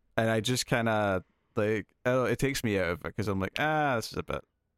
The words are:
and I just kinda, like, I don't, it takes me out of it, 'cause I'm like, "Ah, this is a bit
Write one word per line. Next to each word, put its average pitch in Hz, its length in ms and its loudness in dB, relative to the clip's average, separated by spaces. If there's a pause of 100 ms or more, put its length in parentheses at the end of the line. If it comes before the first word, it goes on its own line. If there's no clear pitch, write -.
(160)
and 113 140 2
I 110 100 2
just 120 260 0
kinda, 107 580 2 (320)
like, 104 300 0 (180)
I 123 60 2
don't, 123 200 2
it 120 80 0
takes 139 240 0
me 104 160 2
out 87 120 2
of 85 140 -4
it, - 120 -10
'cause 101 120 -2
I'm 95 120 0
like, - 180 -2
"Ah, 147 380 0
this - 160 -6
is 90 60 -8
a 85 40 -2
bit 71 220 -6 (340)